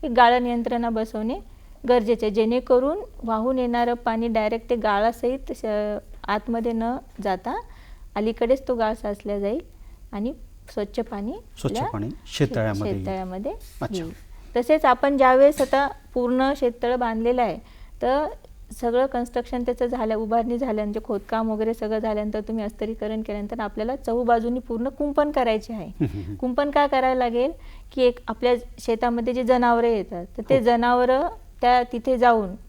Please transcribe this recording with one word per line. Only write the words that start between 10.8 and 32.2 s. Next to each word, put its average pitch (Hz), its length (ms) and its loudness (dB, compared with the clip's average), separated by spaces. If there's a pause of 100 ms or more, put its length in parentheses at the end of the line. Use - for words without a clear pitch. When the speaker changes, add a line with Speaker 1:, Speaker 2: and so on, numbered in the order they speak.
Speaker 1:
पाणी 220 320 -6
Speaker 2:
स्वच्छ - 460 -6
Speaker 1:
आपल्या - 140 -4
Speaker 2:
पाणी 107 180 -6
Speaker 1:
शेत-, - 380 -4
Speaker 2:
शेततळ्यामध्ये 107 440 -2
येईल. 95 120 -6
Speaker 1:
शेततळ्यामध्ये 190 480 -6 (300)
Speaker 2:
अच्छा. 185 220 -6
Speaker 1:
येईल. 165 80 -12 (440)
तसेच 302 280 2
आपण 277 320 4
ज्यावेळेस 269 440 8
आता 269 280 2 (260)
पूर्ण 254 420 2
शेततळ 247 400 0
बांधलेलं 240 460 0
आहे, 240 160 -2 (440)
तर 262 240 2 (540)
सगळं 247 260 2
कन्स्ट्रक्शन 247 560 -4
त्याचं 247 240 -2
झालं, 240 280 -2
उभारणी 226 440 0
झाल्यानंतर, 214 460 -2
खोदकाम 220 460 -2
वगैरे 220 240 0
सगळं 220 240 -4
झाल्यानंतर, 214 420 -2
तुम्ही 220 240 -4
अस्तरीकरण 220 580 -6
केल्यानंतर 208 380 -6
आपल्याला 220 360 -4
चहूबाजूनी 240 640 0
पूर्ण 233 280 -4
कुंपण 294 420 0
करायचे 233 420 0
आहे. 208 160 -8
Speaker 2:
हं, 165 180 -2
हं, - 160 -6
हं. 87 120 -10
Speaker 1:
कुंपण 254 360 -2
का 285 160 4
करायला 262 320 2
लागेल 247 340 0 (400)
की 262 100 0
एक 247 160 4 (100)
आपल्या 240 260 2 (240)
शेतामध्ये 233 560 0
जी 254 80 -2
जनावरं 240 440 4
येतात, 214 400 -2 (120)
तर 240 120 -6
ते 269 80 6
Speaker 2:
हो. 240 60 0
Speaker 1:
जनावरं 247 640 4 (320)
त्या 247 220 6
तिथे 240 360 0
जाऊन 226 300 6 (200)